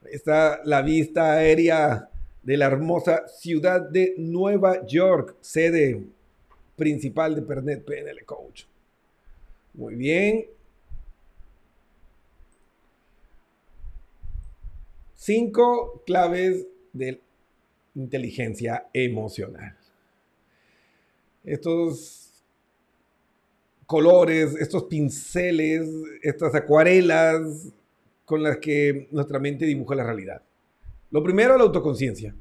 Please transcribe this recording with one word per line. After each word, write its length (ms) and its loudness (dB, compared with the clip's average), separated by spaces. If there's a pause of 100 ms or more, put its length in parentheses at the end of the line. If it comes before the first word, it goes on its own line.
(100)
Está 540 2
la 180 2
vista 500 2
aérea 760 2 (320)
de 160 -2
la 80 4
hermosa 640 0
ciudad 520 0
de 380 0
Nueva 640 0
York, 560 2
sede 640 0 (720)
principal 580 -2
de 60 -4
Pernet 420 -8
P 180 -10
N 100 -14
L 140 -20
Coach. 400 -18 (1080)
Muy 220 -14
bien. 500 0 (4000)
Cinco 920 0
claves 640 0 (260)
de 280 -10 (720)
inteligencia 1000 -8
emocional. 840 -6 (1600)
Estos 1000 -6 (1400)
colores, 680 4
estos 280 -4
pinceles, 1040 -2 (340)
estas 320 -2
acuarelas 1160 4 (520)
con 180 -2
las 160 0
que 520 0
nuestra 280 -4
mente 260 -4
dibuja 300 -2
la 100 -2
realidad. 380 -8 (680)
Lo 120 0
primero, 360 4
la 60 6
autoconciencia. 760 -2